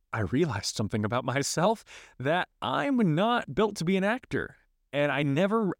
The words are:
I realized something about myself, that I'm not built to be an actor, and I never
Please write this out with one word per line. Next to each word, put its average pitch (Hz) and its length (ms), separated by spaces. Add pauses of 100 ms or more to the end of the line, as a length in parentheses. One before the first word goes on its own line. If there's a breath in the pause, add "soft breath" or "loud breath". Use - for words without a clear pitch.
(140)
I 117 80
realized 110 540
something 104 280
about 120 220
myself, 156 580 (360 loud breath)
that 156 300 (120)
I'm 254 540
not 214 400
built 208 220
to 165 60
be 190 140
an 185 60
actor, 202 540 (360)
and 147 180
I 139 120
never 190 560